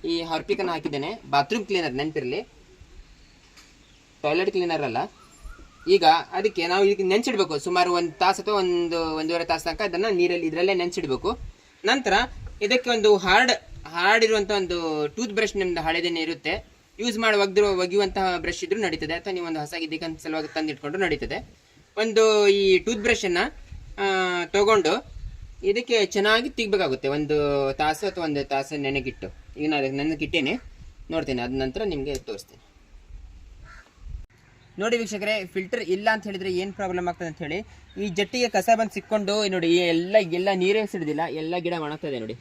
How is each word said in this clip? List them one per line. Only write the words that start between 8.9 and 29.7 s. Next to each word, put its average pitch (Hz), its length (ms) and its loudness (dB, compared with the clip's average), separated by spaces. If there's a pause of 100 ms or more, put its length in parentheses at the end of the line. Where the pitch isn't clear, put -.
ಒಂದೂವರೆ 170 300 -2
ತಾಸು 160 160 -2
ತನಕ 170 220 -4
ಅದನ್ನ 185 200 0 (100)
ನೀರಲ್ಲಿ, 175 300 2
ಇದ್ರಲ್ಲೇ 180 320 2
ನೆನ್ಸಿಡ್ಬೇಕು. 175 500 -2 (580)
ನಂತರ 240 240 2 (520)
ಇದಕ್ಕೆ 247 300 2
ಒಂದು 214 140 6 (140)
ಹಾರ್ಡ್, 220 300 6 (420)
ಹಾರ್ಡ್ 208 320 4
ಇರುವಂಥ 214 240 2 (100)
ಒಂದು 175 160 -2 (380)
ಟೂತ್ 220 240 -4
ಬ್ರಷ್ 208 220 -2
ನಿಮ್ದು 175 260 0
ಹಳೆದೇನೆ 170 400 0
ಇರುತ್ತೆ, 160 260 -4 (460)
ಯೂಸ್ 220 240 -2
ಮಾಡಿ 214 220 4
ಒಗ್ದ್ರು, 196 220 4 (160)
ಒಗೆಯುವಂತಹ 185 640 0
ಬ್ರಷ್ 170 220 -4
ಇದ್ರೂ 196 200 -2
ನಡೀತದೆ, 160 320 -4
ಅಥವಾ 196 200 -6
ನೀವು 175 120 -4
ಒಂದು 156 140 -4
ಹೊಸ 147 80 -12 (140)
ಇದಕ್ಕೆ 160 220 -6 (160)
ಸಲುವಾಗಿ 156 320 -4
ತಂದು 156 160 -2
ಇಟ್ಕೊಂಡ್ರು 147 340 -6
ನಡೀತದೆ. 147 320 -4 (640)
ಒಂದು 220 200 4 (380)
ಈ - 20 4 (220)
ಟೂತ್ 214 220 -2
ಬ್ರಷನ್ನ, 190 360 2 (600)
ಆ, - 20 0 (480)
ತಗೊಂಡು 202 380 6 (760)
ಇದಕ್ಕೆ 233 280 2 (160)
ಚೆನ್ನಾಗಿ 220 440 2
ತಿಗ್ಬೇಕಾಗುತ್ತೆ 190 580 0
ಒಂದು 151 200 0 (440)
ತಾಸು 156 300 0
ಅಥವಾ 180 180 -6
ಒಂದು 143 140 -2 (120)
ತಾಸು 139 320 -4
ನೆನೆಗಿಟ್ಟು. 131 420 -4 (300)
ಈಗ 151 140 -4